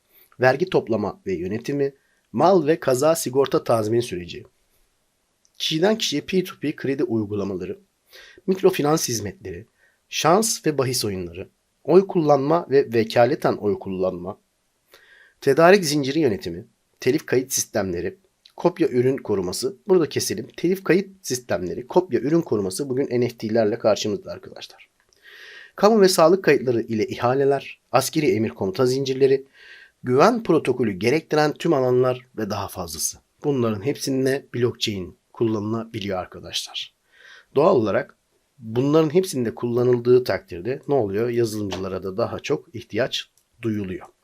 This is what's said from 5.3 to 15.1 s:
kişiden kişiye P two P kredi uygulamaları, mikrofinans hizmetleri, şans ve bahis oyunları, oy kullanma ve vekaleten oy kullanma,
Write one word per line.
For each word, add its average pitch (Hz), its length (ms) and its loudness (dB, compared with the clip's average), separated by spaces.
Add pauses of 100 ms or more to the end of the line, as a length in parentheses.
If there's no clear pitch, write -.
kişiden 180 400 0
kişiye 147 240 -4
P 185 220 -2
two - 160 -14
P 147 160 -4
kredi 135 280 -4
uygulamaları, 98 760 -4 (680)
mikrofinans 175 640 2
hizmetleri, 101 560 -10 (440)
şans 196 560 0
ve 151 120 0
bahis 127 280 -2
oyunları, 92 440 -8 (340)
oy 190 240 6
kullanma 151 640 2
ve 135 240 4
vekaleten 117 600 2
oy 98 260 -2
kullanma, 92 580 -6 (1040)